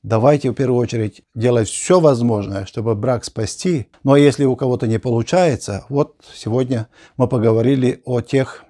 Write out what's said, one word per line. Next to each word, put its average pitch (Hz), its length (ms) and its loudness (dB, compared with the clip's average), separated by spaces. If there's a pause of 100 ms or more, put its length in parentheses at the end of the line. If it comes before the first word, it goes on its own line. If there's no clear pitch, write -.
Давайте 123 460 2
в - 40 -8
первую 127 260 0
очередь 110 420 -4 (120)
делать 117 320 0
все - 320 0
возможное, 110 680 0
чтобы 113 280 -4
брак 117 300 -4
спасти. 117 640 -6 (160)
Ну 135 80 4
а 143 60 8
если 143 260 4
у 131 100 2
кого-то 127 320 -2
не 113 120 0
получается, 117 920 -2
вот 143 280 -2 (180)
сегодня 120 540 -4 (280)
мы 127 100 2
поговорили 123 800 0
о 123 160 -2
тех - 500 -4